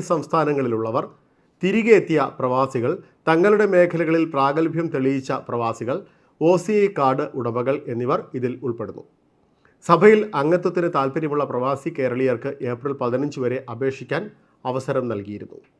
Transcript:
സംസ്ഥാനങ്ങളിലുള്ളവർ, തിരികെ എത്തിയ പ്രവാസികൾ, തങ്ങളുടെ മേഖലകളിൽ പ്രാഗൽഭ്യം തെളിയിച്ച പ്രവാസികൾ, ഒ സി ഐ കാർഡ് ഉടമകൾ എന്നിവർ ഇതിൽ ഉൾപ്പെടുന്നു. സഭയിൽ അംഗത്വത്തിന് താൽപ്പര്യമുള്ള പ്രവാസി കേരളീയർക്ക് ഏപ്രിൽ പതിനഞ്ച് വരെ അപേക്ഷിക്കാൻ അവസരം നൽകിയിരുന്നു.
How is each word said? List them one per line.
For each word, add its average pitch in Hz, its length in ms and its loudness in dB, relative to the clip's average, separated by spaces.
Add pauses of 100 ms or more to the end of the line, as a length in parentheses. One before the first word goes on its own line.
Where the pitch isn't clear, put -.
സംസ്ഥാനങ്ങളിലുള്ളവർ, 143 960 0 (600)
തിരികെ 214 360 4
എത്തിയ 156 200 2 (200)
പ്രവാസികൾ, 127 520 0 (360)
തങ്ങളുടെ 208 460 4
മേഖലകളിൽ 170 500 4 (100)
പ്രാഗൽഭ്യം 156 640 0
തെളിയിച്ച 135 360 -2 (160)
പ്രവാസികൾ, 120 500 -4 (500)
ഒ 175 40 8 (120)
സി 214 100 -2 (120)
ഐ - 20 4 (100)
കാർഡ് 135 280 2 (140)
ഉടമകൾ 120 360 -2 (180)
എന്നിവർ 123 280 -2 (180)
ഇതിൽ 123 140 -4 (120)
ഉൾപ്പെടുന്നു. 113 380 -8 (840)
സഭയിൽ 208 300 8 (220)
അംഗത്വത്തിന് 175 560 0
താൽപ്പര്യമുള്ള 143 540 -2
പ്രവാസി 127 480 -2
കേരളീയർക്ക് 127 520 -2 (200)
ഏപ്രിൽ 135 320 -6
പതിനഞ്ച് 127 400 -2
വരെ 123 160 -2 (160)
അപേക്ഷിക്കാൻ 135 500 -4 (460)
അവസരം 127 400 -4
നൽകിയിരുന്നു. 101 480 -10 (200)